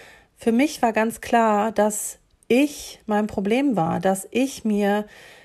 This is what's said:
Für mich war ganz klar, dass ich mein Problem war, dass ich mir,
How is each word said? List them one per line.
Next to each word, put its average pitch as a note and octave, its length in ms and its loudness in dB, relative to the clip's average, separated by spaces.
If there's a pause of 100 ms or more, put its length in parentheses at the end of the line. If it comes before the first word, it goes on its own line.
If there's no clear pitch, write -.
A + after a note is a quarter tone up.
(360)
Für A3+ 160 -2
mich C#4 300 0
war A3+ 100 2
ganz A3 300 -2
klar, A3 500 2
dass G#3 460 -2 (320)
ich - 540 0
mein G#3 220 0
Problem A3+ 500 0
war, E3+ 240 0
dass F#3+ 300 0
ich C4+ 340 -2
mir, G#3 420 0 (380)